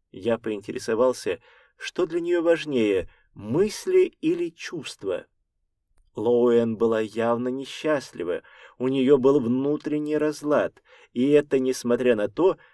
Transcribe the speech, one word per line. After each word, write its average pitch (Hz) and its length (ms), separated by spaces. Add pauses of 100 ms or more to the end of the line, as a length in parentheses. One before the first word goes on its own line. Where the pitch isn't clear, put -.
(120)
Я 110 260
поинтересовался, 113 1040 (380)
что - 280
для 165 140
неё 170 220
важнее — 139 680 (240)
мысли 180 880
или 170 280
чувства. - 760 (880)
Лоуэн 117 640
была 113 240
явно 113 480
несчастлива, 131 920 (360)
у 127 100
неё 135 300
был 135 240
внутренний 147 760
разлад, 147 640 (300)
и 123 200
это 147 280
несмотря 123 560
на 104 140
то, 165 280 (160)